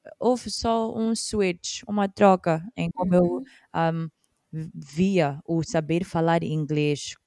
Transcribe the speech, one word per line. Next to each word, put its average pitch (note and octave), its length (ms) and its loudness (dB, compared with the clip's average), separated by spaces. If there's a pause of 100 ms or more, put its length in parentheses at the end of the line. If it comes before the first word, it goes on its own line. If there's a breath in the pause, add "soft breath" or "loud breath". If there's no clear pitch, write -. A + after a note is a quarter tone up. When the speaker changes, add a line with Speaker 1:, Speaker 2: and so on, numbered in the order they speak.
(200)
Speaker 1:
houve A#3+ 300 0
só A3+ 460 -2
um A3+ 200 -2
switch, - 720 -4
uma G#3 200 0
troca F#3 540 4 (140)
em E3+ 160 -2
como F3+ 240 0
eu, F3+ 80 8
Speaker 2:
Uhum. C4 260 -2 (260 loud breath)
Speaker 1:
um, E3 320 -2 (440)
v-, D#3+ 220 -8
via D#3+ 720 0
o E3 180 0
saber E3 400 -2
falar E3 400 2
inglês D3+ 680 -2 (120)